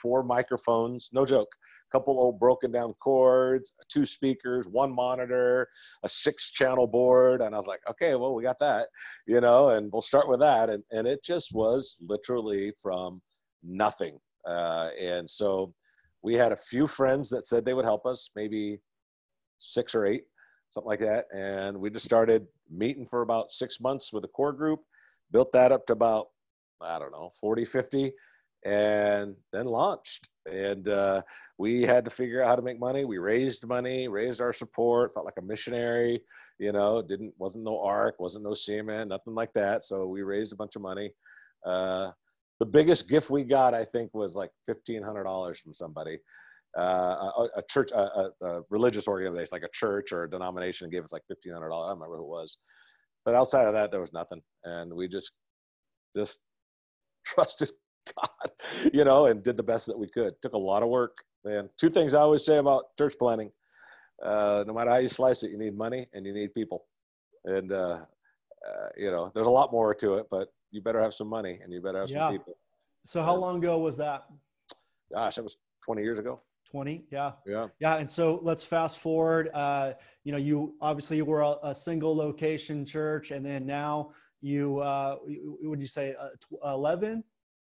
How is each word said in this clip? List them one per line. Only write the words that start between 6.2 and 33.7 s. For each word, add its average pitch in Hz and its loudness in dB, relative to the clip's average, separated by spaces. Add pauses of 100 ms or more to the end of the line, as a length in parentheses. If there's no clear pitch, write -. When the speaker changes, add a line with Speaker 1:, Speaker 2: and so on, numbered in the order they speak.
Speaker 1:
channel 127 2
board. 127 6
And 107 -2
I 107 -2
was 95 -4
like, 95 -6 (100)
"Okay, 156 0
well, 127 -2
we 113 -4
got 127 -2
that," 117 2 (380)
you 117 6
know, 120 8
and 107 2
we'll 113 -2
start - 4
with 123 4
that. 123 6
And, 104 -2
and 113 -2
it 139 -2
just 170 -4
was 113 0
literally 104 -4 (100)
from 92 -6 (400)
nothing. 90 -2 (280)
Uh, 82 -2 (100)
and 87 -4
so 95 -2 (480)
we 113 0
had 117 6
a 101 -4
few 131 0
friends 135 2
that 120 -4
said 117 2
they 127 0
would 127 2
help 107 0
us, 127 -6
maybe 104 -4 (800)
six - -4
or 107 2
eight, 110 0 (460)
something 113 -10
like 104 -2
that. 110 0
And 98 -6
we 98 -4
just 107 -10
started 113 4 (240)
meeting 117 -4
for 120 -2
about 113 -2
six - -6
months 131 -4
with 104 -6
a 92 -8
core 143 -2
group, 151 -2 (520)
built 127 4
that 127 8
up 131 0
to 120 4
about, 110 2 (520)
I 82 -8
don't 69 -12
know, 78 -14 (100)
forty, 113 0
fifty, 135 -2 (520)
and 104 2 (180)
then 110 -2
launched. 135 -2 (180)
And, 98 -4
uh, 98 2 (360)
we 117 2
had 120 6
to 120 -8
figure 123 -4
out 127 2
how 123 6
to 123 0
make 123 -6
money. 131 -2
We 107 -4
raised 113 0
money, 127 -2